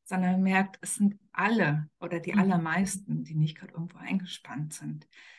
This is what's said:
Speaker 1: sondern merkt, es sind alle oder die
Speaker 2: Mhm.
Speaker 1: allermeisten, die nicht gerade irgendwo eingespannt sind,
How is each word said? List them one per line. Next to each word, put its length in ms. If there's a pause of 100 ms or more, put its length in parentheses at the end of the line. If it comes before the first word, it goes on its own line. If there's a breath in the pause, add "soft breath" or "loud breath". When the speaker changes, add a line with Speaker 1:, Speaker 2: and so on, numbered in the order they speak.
Speaker 1:
sondern 380
merkt, 380
es 140
sind 240 (120)
alle 580 (100)
oder 200
die 140
Speaker 2:
Mhm. 60
Speaker 1:
allermeisten, 840
die 120
nicht 220
gerade 160
irgendwo 240
eingespannt 760
sind, 340 (320 soft breath)